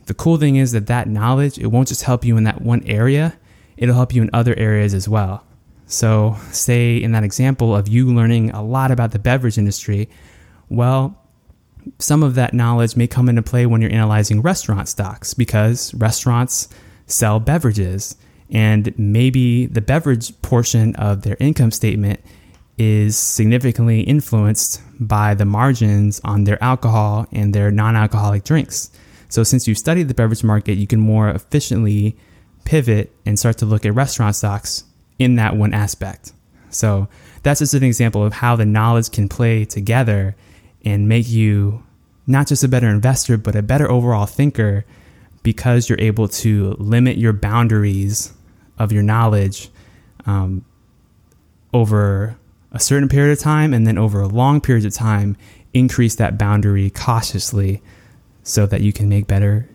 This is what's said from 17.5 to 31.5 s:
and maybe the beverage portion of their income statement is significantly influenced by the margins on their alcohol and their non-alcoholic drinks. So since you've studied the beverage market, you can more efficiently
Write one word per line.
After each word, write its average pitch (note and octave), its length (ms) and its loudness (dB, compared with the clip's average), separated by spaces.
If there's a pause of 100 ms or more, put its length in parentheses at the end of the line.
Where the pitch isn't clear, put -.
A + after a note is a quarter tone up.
and G#2+ 480 2
maybe A#2+ 680 2
the A2 140 -2
beverage C3 600 -2
portion A#2 540 0
of G2+ 260 -2
their - 180 -6
income C3 300 2
statement G2+ 500 -2 (600)
is G#2+ 360 2
significantly A#2 840 0
influenced A2 800 0 (180)
by G#2 360 0
the G2+ 100 0
margins G#2 800 2
on G#2 220 0
their G#2 180 0
alcohol A2+ 680 0
and G2+ 220 -2
their G2+ 160 2
non-alcoholic G#2 760 0
drinks. - 460 -2 (400)
So A2+ 140 0
since B2 240 0
you've G#2+ 100 0
studied E3 300 0
the B2+ 80 -4
beverage A2+ 280 0
market, G#2 360 0
you G2+ 80 -2
can A2 120 2
more G#2+ 300 2
efficiently G#2+ 880 -2 (460)